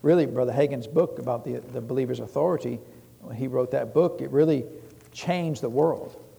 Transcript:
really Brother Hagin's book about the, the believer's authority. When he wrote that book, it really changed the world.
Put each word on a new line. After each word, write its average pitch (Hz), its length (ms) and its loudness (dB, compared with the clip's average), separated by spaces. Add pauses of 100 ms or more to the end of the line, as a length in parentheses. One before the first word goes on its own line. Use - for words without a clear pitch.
really 165 240 6
Brother 123 260 0
Hagin's 131 360 0
book 160 320 0
about 123 260 -4
the, 123 140 -6 (140)
the 123 80 -6
believer's 127 380 -2
authority. 131 600 -2 (400)
When - 160 -14
he 127 120 -4
wrote 127 240 0
that 123 220 -2
book, 170 280 4
it 135 100 -6
really 143 340 4 (460)
changed 170 500 -4
the 123 80 -4
world. 123 520 0 (180)